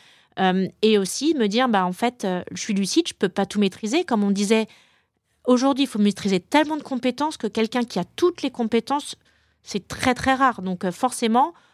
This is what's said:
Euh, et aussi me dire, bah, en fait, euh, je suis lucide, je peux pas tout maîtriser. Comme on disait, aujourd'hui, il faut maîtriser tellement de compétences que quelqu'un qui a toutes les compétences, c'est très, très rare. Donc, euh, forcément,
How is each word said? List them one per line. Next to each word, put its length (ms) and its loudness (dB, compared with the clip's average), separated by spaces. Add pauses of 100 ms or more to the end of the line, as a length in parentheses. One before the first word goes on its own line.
(400)
Euh, 260 2 (140)
et 180 6
aussi 360 0
me 120 2
dire, 220 2
bah, 180 2
en 60 -2
fait, 320 -4
euh, 260 -2
je 100 -10
suis 140 -4
lucide, 320 0
je 80 -8
peux 140 0
pas 180 0
tout 140 -4
maîtriser. 420 0
Comme 220 0
on 80 2
disait, 340 2 (800)
aujourd'hui, 400 2
il 20 2
faut 140 -4
maîtriser 400 0
tellement 360 0
de 60 -8
compétences 540 -4
que 100 -6
quelqu'un 380 -2
qui 160 -4
a 40 -4
toutes 380 -2
les 80 -2
compétences, 640 -2 (480)
c'est 240 -8
très, 280 0
très 200 0
rare. 280 2
Donc, 220 -6
euh, 60 -2
forcément, 640 0 (220)